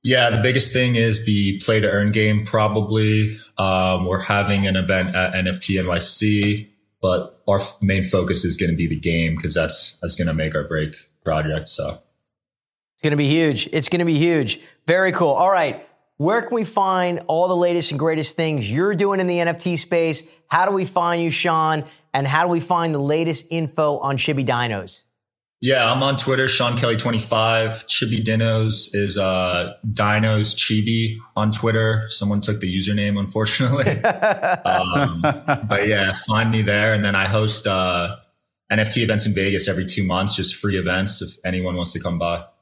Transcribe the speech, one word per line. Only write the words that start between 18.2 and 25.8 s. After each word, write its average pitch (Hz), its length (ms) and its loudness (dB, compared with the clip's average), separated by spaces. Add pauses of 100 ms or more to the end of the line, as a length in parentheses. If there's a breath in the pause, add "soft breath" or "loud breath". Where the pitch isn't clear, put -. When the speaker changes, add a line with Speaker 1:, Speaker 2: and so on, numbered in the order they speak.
Speaker 2:
things 151 340 -2
you're 185 240 0
doing 196 240 0
in 185 80 0
the 175 120 0
N 170 100 2
F 165 80 -4
T 175 180 -2
space? 165 540 0 (180 loud breath)
How 175 180 4
do 202 60 2
we 190 140 0
find 175 360 0
you, 165 100 0
Sean? 160 520 0 (300 loud breath)
And 139 140 0
how 156 160 2
do 180 60 2
we 170 100 2
find 170 340 0
the 143 60 0
latest 156 500 0
info 156 480 -2
on 139 200 -2
Chibi 139 280 0
Dinos? 120 580 -2 (560)
Speaker 1:
Yeah, 123 300 2